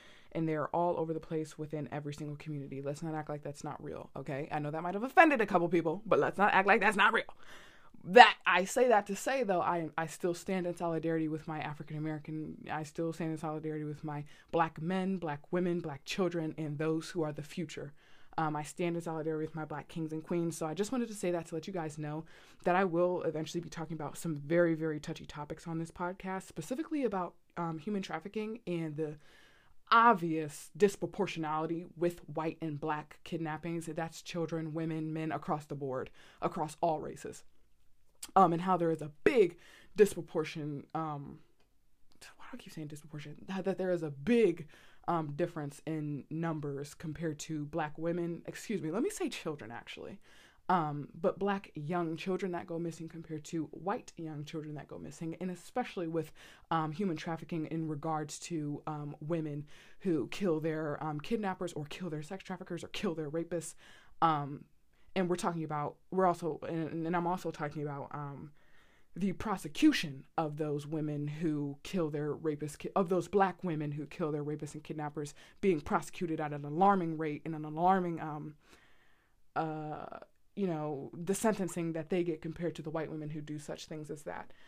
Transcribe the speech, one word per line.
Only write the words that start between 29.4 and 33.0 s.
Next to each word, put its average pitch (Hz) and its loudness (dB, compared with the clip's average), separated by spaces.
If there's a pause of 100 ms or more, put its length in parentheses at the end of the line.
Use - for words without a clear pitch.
obvious 170 6
disproportionality 165 2
with 170 2
white 156 -2
and 151 -4
black 151 -4